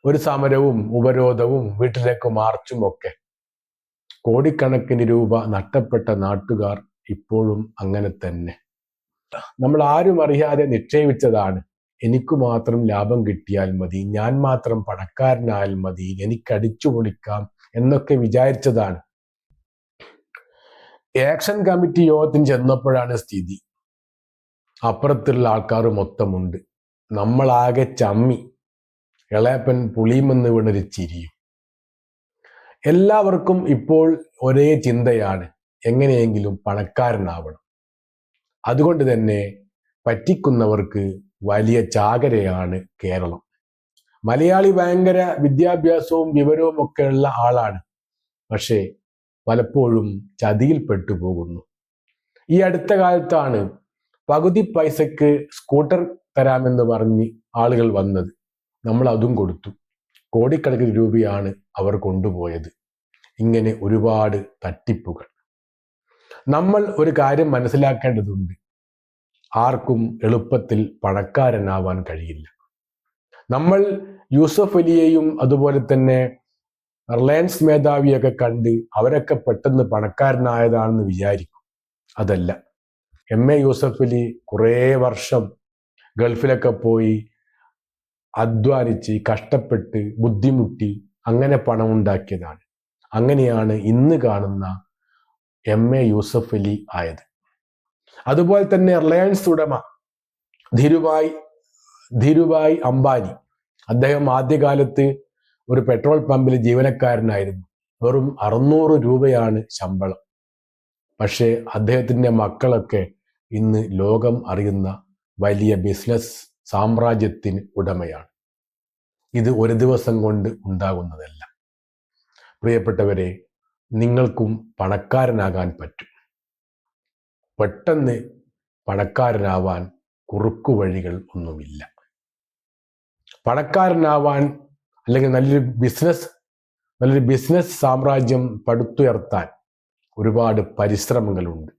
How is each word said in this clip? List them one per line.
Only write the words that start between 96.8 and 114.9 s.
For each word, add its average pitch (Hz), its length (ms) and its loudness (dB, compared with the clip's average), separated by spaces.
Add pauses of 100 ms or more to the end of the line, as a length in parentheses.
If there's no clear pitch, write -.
ആയത്. 82 340 -10 (1000)
അതുപോലെ 196 480 2
തന്നെ 185 240 4
റിലയൻസ് 180 500 2
ഉടമ 151 340 0 (920)
ധീരുഭായ്, 156 520 4 (920)
ധീരുഭായ് 156 640 4
അംബാനി, 131 440 0 (600)
അദ്ദേഹം 135 440 2
ആദ്യകാലത്ത് 139 840 2 (520)
ഒരു 127 120 2
പെട്രോൾ 143 460 0
പമ്പിൽ 131 280 2
ജീവനക്കാരനായിരുന്നു. 113 1120 0 (340)
വെറും 131 400 0
അറുന്നൂറ് 143 640 2
രൂപയാണ് 117 680 2
ശമ്പളം. 95 460 -6 (1000)
പക്ഷേ 117 460 0 (100)
അദ്ദേഹത്തിൻ്റെ 120 540 0
മക്കളൊക്കെ 110 800 0 (400)
ഇന്ന് 110 360 0
ലോകം 110 600 0
അറിയുന്ന 98 540 -4 (360)